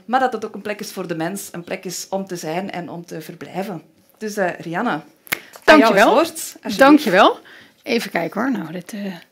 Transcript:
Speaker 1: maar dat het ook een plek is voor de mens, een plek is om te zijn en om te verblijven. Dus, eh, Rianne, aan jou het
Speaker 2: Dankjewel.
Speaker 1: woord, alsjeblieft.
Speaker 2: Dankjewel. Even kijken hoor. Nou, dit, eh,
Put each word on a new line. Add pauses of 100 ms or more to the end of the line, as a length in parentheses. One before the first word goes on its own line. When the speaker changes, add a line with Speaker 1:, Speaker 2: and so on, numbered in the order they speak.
Speaker 1:
maar
dat
het
ook
een
plek
is
voor
de
mens,
een
plek
is
om
te
zijn
en
om
te
verblijven. (340)
Dus,
eh,
Rianne,
aan
jou (500)
het
Speaker 2:
Dankjewel.
Speaker 1:
woord,
alsjeblieft.
Speaker 2:
Dankjewel. (440)
Even
kijken
hoor.
Nou,
dit,
eh, (160)